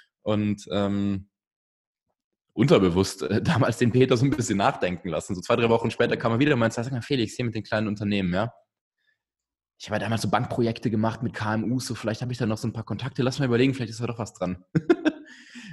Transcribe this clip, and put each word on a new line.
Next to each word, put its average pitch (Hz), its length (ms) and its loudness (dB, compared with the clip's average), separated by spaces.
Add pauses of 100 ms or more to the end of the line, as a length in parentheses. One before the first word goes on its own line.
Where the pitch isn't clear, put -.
(220)
Und, 104 480 0
ähm, 101 580 -2 (1200)
unterbewusst, 98 680 4
äh, 101 200 0
<laughs> - 0 -
damals - 360 2
den 120 120 4
Peter 127 260 4
so 113 80 2
ein 139 60 4
bisschen 110 280 0
nachdenken 95 500 0
lassen. 82 260 -4
So 90 60 -8
zwei, 113 160 0
drei 113 140 4
Wochen 113 200 2
später 117 260 0
kam 117 160 0
er 113 60 2
wieder 147 140 4
und 120 80 2
meinte, 113 200 0
„Sag 127 120 -6
mal, 117 100 -6
Felix, 120 320 -2
hier 123 100 -4
mit 113 120 -4
den 107 80 -6
kleinen 110 240 -2
Unternehmen, 101 440 0
ja? 104 200 0 (1300)
Ich - 100 -14
habe 104 80 -2
ja 104 40 -2
damals 113 200 -2
so 113 80 -2
Bankprojekte 113 640 -2
gemacht 110 320 0
mit 117 100 -4
K 107 220 -4
M 110 180 -2
Us, 127 140 -2
so 117 80 -6
vielleicht 107 260 -4
habe 123 120 -6
ich 120 60 -8
da 127 60 -2
noch 110 140 -2
so 120 100 -4
ein 101 60 -6
paar 110 100 -8
Kontakte, 113 380 -6
lass 123 160 0
mal 143 80 0
überlegen, 123 260 4
vielleicht 120 180 -6
ist 113 100 -12
da 120 60 -4
doch 117 120 -6
was 107 160 -8
dran.“ 92 280 -6 (120)
<laughs> 311 420 0 (560)